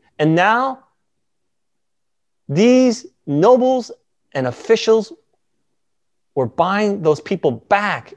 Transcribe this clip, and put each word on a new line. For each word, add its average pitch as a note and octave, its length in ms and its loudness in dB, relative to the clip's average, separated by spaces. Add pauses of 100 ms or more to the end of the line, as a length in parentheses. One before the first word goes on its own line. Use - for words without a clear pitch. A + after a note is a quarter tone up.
(180)
And D#3 180 0
now A#3+ 480 0 (1600)
these A#3+ 580 2 (200)
nobles A#3+ 680 2 (420)
and C3 140 -4
officials A3 640 0 (1200)
were C3 120 -2
buying G3+ 540 -2
those D3+ 200 0
people C#3+ 300 -4
back C#3 640 -4